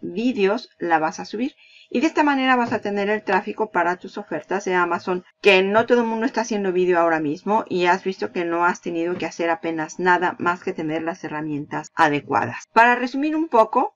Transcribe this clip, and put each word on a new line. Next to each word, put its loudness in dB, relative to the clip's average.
vídeos, 0
la 0
vas -2
a -10
subir. -6
Y 0
de 2
esta 2
manera 4
vas 0
a -2
tener -2
el 0
tráfico -2
para 0
tus -14
ofertas -6
de -2
Amazon, 0
que 6
no 2
todo 4
el 0
mundo -4
está -2
haciendo -2
vídeo 2
ahora 2
mismo -2
y 0
has 0
visto -6
que -4
no -2
has 0
tenido -4
que -6
hacer -4
apenas -4
nada 2
más -2
que -4
tener -4
las -8
herramientas -8
adecuadas. 0
Para 6
resumir -4
un -2
poco, 2